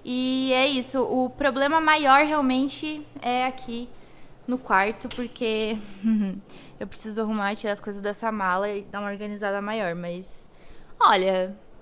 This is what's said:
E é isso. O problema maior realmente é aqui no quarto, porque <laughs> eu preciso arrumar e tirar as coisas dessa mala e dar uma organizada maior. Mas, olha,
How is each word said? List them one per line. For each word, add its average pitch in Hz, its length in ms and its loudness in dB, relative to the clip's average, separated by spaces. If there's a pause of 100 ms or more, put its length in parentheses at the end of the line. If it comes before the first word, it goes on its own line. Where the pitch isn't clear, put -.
E 262 500 0
é 262 120 6
isso. 262 360 0
O 254 280 2
problema 277 500 2
maior 302 440 6
realmente 294 840 0 (140)
é 247 260 0
aqui 247 420 -8 (580)
no 247 100 0
quarto, 220 580 0
porque 220 600 -2 (260)
<laughs> 202 800 -2
eu 208 60 -6
preciso 214 340 -8
arrumar 214 320 0
e 220 40 -4
tirar 220 160 -2
as 202 80 -4
coisas 202 200 -8
dessa 208 320 -4
mala 196 380 0
e 202 120 -6
dar 202 180 -10
uma 202 100 -4
organizada 202 500 -4
maior. 202 340 -2
Mas, 175 540 -10 (500)
olha, 190 580 4 (260)